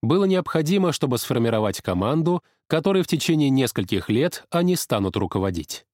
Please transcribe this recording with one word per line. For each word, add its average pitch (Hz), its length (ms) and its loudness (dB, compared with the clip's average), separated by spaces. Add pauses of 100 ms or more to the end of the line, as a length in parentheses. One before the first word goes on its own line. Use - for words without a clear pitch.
было 170 240 2
необходимо, 180 640 0
чтобы 127 260 -2
сформировать 113 640 0
команду, 156 640 0 (240)
которой 185 360 2
в - 40 -6
течение 156 420 2
нескольких 110 600 0
лет 127 400 0
они 180 260 2
станут 98 400 -2
руководить. 95 800 -4